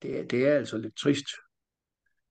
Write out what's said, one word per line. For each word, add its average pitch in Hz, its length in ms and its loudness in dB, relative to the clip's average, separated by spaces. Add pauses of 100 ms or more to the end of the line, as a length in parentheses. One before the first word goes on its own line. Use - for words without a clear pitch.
Det - 180 -6
er, - 40 -6
det 127 240 2
er 147 60 6
altså 117 240 0
lidt 110 200 -8
trist. - 280 2 (1040)